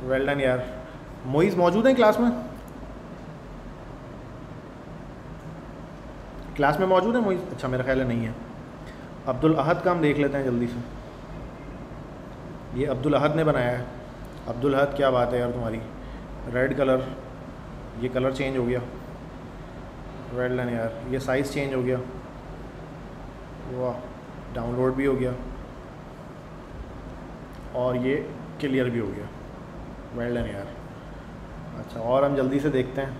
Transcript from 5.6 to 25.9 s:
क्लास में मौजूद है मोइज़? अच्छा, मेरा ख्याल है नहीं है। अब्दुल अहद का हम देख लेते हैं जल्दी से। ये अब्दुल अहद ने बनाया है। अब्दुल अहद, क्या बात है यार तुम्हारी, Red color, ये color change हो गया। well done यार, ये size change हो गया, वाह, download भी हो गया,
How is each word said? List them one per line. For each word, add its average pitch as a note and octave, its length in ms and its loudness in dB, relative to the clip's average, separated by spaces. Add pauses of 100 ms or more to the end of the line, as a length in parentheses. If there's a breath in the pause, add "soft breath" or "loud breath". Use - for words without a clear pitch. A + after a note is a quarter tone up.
क्लास C#3+ 240 6
में F#3 60 6
मौजूद F#3 300 6
है B3 60 6
मोइज़? F#3 180 4
अच्छा, - 280 -4
मेरा B2+ 160 2
ख्याल C3 160 4
है B2+ 80 4
नहीं A#2 160 2
है। A2+ 100 -4 (920 loud breath)
अब्दुल C#3+ 280 6
अहद D#3+ 280 4
का F#3 80 4
हम F3 100 4
देख D3 180 6
लेते C#3 200 4
हैं C3+ 60 0
जल्दी A#2+ 220 2
से। A#2+ 140 -4 (2000)
ये C#3+ 60 4
अब्दुल C3+ 260 2
अहद D3 240 6
ने D#3+ 80 6
बनाया C3+ 260 4
है। B2 160 -2 (640)
अब्दुल B2 260 2
अहद, C#3 220 4
क्या C#3 140 6
बात B2 220 4
है B2 80 2
यार A#2+ 100 2
तुम्हारी, A2+ 300 -2 (680 loud breath)
Red B2+ 280 2
color, C3 300 4 (960)
ये B2 80 0
color B2+ 240 2
change C3+ 240 0
हो B2 80 4
गया। B2 160 2 (1500)
well B2 240 2
done B2 140 0
यार, A2+ 380 0
ये C3 120 0
size C3+ 320 2
change C#3 220 0
हो B2+ 80 2
गया, B2+ 160 2 (1700)
वाह, B2 240 0 (580)
download B2 400 2
भी C3+ 100 2
हो C#3 100 6
गया, B2 200 2 (2500)